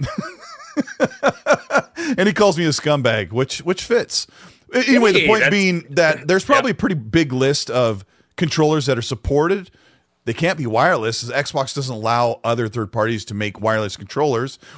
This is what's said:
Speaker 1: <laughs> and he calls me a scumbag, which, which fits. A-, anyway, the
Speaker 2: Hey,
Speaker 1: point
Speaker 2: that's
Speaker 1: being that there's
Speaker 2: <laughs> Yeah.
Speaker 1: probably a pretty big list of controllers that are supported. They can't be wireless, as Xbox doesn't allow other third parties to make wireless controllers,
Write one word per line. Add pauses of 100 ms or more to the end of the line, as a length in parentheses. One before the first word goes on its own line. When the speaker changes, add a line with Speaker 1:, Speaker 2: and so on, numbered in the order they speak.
Speaker 1:
<laughs> (1160)
and
he
calls
me
a
scumbag,
which,
which
fits. (460)
A-, (100)
anyway,
the
Speaker 2:
Hey,
Speaker 1:
point
Speaker 2:
that's
Speaker 1:
being
that
there's
Speaker 2:
<laughs>
Yeah.
Speaker 1:
probably
a
pretty
big
list
of (320)
controllers
that
are
supported. (540)
They
can't
be
wireless,
as
Xbox
doesn't
allow
other
third
parties
to
make
wireless
controllers, (200)